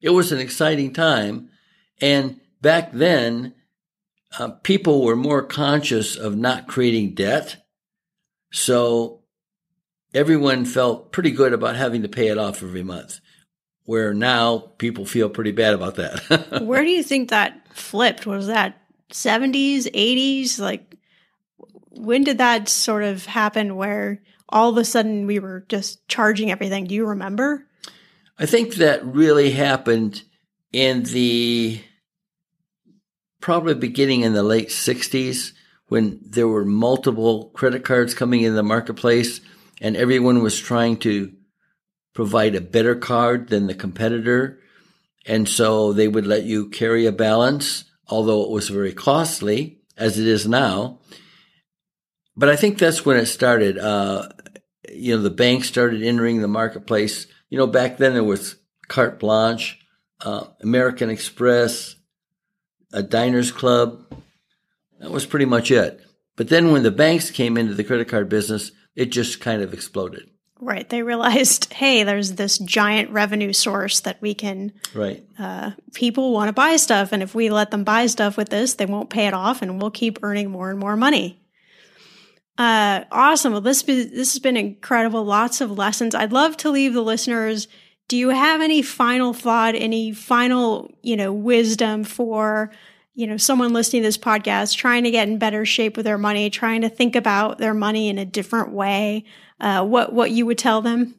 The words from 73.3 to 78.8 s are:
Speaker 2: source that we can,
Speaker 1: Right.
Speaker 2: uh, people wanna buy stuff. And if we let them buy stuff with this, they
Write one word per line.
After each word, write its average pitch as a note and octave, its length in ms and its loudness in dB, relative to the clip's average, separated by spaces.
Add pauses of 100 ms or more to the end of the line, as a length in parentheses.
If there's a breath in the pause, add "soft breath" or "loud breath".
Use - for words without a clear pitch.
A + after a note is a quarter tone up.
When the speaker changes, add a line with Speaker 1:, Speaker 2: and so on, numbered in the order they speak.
Speaker 2:
source G3 480 -2
that - 200 -8
we G#3 140 -4
can, G3+ 380 -8 (200 loud breath)
Speaker 1:
Right. G2+ 320 -6 (140)
Speaker 2:
uh, F#3+ 320 -10 (240)
people B3 380 -2
wanna G#3 200 0
buy C#4+ 240 2
stuff. G3+ 360 2
And G3+ 100 -2
if F#3+ 100 -10
we A3+ 180 0
let G#3 200 0
them G#3 140 -4
buy A3 220 2
stuff G#3 300 0
with G#3 120 -4
this, G#3+ 260 -2
they G3+ 120 -4